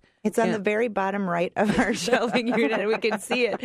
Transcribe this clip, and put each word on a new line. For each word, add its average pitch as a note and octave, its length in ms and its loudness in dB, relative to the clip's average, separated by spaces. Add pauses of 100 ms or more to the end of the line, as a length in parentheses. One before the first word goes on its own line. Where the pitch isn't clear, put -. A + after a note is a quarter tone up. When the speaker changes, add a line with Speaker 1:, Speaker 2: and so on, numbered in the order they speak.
(240)
Speaker 1:
It's G#3+ 160 0
on A3+ 100 4
the - 60 2
Speaker 2:
And G3+ 100 -2
Speaker 1:
very G#3+ 220 0
bottom G3 420 -2
right F3 260 0
of G#3 220 2
our A3+ 160 0
<laughs> - 0 -
shelving A3+ 540 0
unit. A3 400 0
We A3 100 0
can G#3+ 220 0
see A#3+ 260 0
it, G#3+ 200 -2